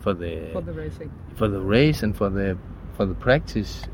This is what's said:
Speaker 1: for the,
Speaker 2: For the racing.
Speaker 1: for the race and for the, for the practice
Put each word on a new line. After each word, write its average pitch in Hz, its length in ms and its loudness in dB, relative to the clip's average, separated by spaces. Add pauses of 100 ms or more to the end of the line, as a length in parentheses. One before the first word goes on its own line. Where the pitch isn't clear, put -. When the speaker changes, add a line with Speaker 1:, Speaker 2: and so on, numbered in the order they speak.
Speaker 1:
for 101 120 2
the, 82 400 -6
Speaker 2:
For - 80 -4
the 165 120 -6
racing. 156 380 -8 (260)
Speaker 1:
for 110 120 4
the 98 120 0
race 127 420 6
and 107 140 2
for 101 140 2
the, 95 260 2 (400)
for 101 100 2
the 92 80 0
practice - 680 0 (120)